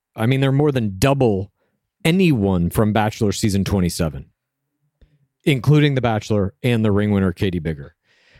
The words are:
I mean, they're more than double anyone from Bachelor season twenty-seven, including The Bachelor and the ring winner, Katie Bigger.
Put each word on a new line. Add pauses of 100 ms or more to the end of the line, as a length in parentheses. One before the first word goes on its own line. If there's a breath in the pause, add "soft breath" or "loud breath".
(140)
I
mean,
they're
more
than
double (520)
anyone
from
Bachelor
season
twenty-seven, (1120)
including
The
Bachelor
and
the
ring
winner,
Katie
Bigger. (460 soft breath)